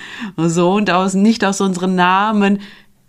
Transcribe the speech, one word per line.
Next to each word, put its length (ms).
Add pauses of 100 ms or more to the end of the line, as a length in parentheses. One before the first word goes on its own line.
(360)
so, 380
und 180
aus, 220
nicht 320
aus 160
unseren 340
Namen 640 (480)